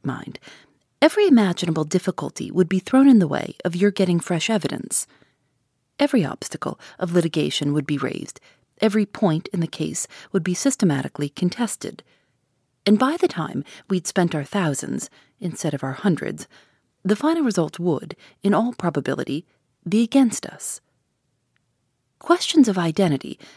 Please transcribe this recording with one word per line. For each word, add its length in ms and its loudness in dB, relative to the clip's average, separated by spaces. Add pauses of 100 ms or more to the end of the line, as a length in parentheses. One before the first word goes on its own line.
mind, 360 -8 (600)
every 260 4
imaginable 560 4
difficulty 680 -4
would 180 2
be 100 0
thrown 280 4
in 100 10
the 100 4
way 280 -4 (100)
of 100 -2
your 160 4
getting 280 2
fresh 320 -2
evidence. 560 -4 (920)
Every 260 2
obstacle 560 -8 (200)
of 140 -4
litigation 600 2
would 140 -2
be 100 -2
raised, 420 -8 (400)
every 280 2
point 420 0
in 120 -4
the 60 -2
case 400 -6 (240)
would 120 0
be 120 -2
systematically 720 0
contested. 760 -4 (800)
And 120 6
by 200 2
the 100 2
time 360 -4 (240)
we'd 200 -2
spent 260 0
our 100 -2
thousands, 680 -4 (280)
instead 360 -4
of 80 -6
our 100 -6
hundreds, 540 -4 (560)
the 120 2
final 280 0
result 360 -2
would, 360 -4 (260)
in 140 2
all 180 0
probability, 720 -4 (420)
be 140 2
against 460 2
us. 340 -12 (1400)
Questions 500 2
of 100 0
identity, 640 0 (180)